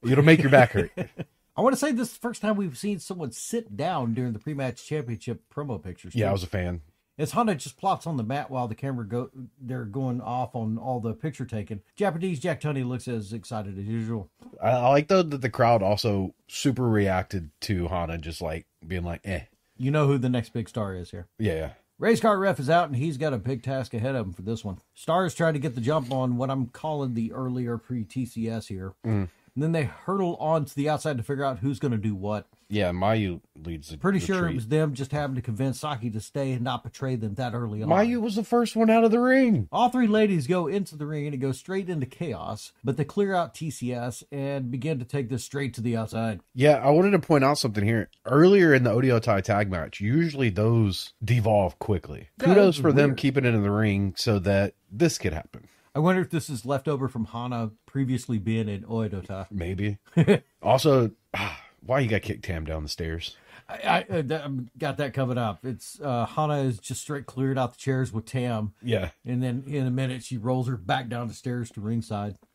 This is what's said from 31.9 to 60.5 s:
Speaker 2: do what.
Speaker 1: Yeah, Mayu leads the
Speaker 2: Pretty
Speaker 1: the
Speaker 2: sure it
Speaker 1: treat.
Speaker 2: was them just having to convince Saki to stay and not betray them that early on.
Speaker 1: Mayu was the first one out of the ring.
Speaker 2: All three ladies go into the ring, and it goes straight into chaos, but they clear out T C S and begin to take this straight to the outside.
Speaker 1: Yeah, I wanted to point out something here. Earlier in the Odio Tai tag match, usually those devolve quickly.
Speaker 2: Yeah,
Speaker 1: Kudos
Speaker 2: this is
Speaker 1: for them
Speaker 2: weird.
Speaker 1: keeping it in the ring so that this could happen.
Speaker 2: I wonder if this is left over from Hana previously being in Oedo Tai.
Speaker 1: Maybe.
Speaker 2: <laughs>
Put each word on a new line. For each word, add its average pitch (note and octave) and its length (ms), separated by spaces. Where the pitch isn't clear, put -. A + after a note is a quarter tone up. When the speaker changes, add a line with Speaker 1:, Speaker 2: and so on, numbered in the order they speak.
Speaker 2:
do G#2 200
what. G2+ 320
Speaker 1:
Yeah, G2 220
Mayu F#2+ 500
leads D#2+ 280
the D#2 80
Speaker 2:
Pretty F#3+ 200
Speaker 1:
the - 80
Speaker 2:
sure F#3+ 120
it F3 100
Speaker 1:
treat. C#3+ 80
Speaker 2:
was A2+ 100
them D3+ 280
just C3+ 180
having C#3+ 240
to B2 60
convince A#2+ 360
Saki A#2+ 320
to G#2+ 100
stay C3+ 320
and A#2+ 100
not B2 200
betray C3 320
them A2 200
that A#2+ 200
early A2 260
on. C#3+ 80
Speaker 1:
Mayu A3+ 320
was G#3+ 140
the A3 80
first A#3+ 320
one A3 160
out A3+ 140
of G#3+ 80
the A#3+ 80
ring. B3 500
Speaker 2:
All A#3 200
three B3 180
ladies G3+ 400
go F3 180
into F3 300
the D3 100
ring, D3+ 200
and D3 80
it C3+ 40
goes C3+ 200
straight F#3 300
into D3+ 180
chaos, G#2 640
but A#2+ 140
they D3+ 80
clear G3 280
out E3+ 220
T D#3+ 160
C B2 220
S A#2+ 400
and C#3 400
begin C#3 260
to A#2+ 60
take C3 240
this A#2+ 160
straight C#3 300
to A#2 60
the A#2 160
outside. A2+ 440
Speaker 1:
Yeah, C#3 320
I C#3 60
wanted F#3 220
to F#3 80
point C#3+ 240
out D3 140
something G#2 260
here. A2 260
Earlier E3 480
in B2 80
the A#2+ 80
Odio A#2+ 300
Tai G2+ 220
tag G#2 280
match, E2 300
usually C3+ 500
those G#2+ 640
devolve G#2+ 540
quickly. E2 500
Speaker 2:
Yeah, B3+ 60
Speaker 1:
Kudos - 200
Speaker 2:
this E3 100
is C#3+ 60
Speaker 1:
for D#3 100
them C#3 180
Speaker 2:
weird. C3 80
Speaker 1:
keeping C3+ 260
it A#2+ 100
in G#2 80
the G2+ 80
ring G2+ 460
so G#2 240
that G2 340
this D3+ 260
could F2+ 180
happen. - 340
Speaker 2:
I D3+ 40
wonder F#3 200
if E3 100
this D#3 200
is A2+ 160
left C#3 220
over C3 180
from A2+ 200
Hana A#2 440
previously B2+ 540
being A2 280
in G2 140
Oedo G#2+ 420
Tai. F#2+ 280
Speaker 1:
Maybe. F#2+ 460
Speaker 2:
<laughs> E3+ 260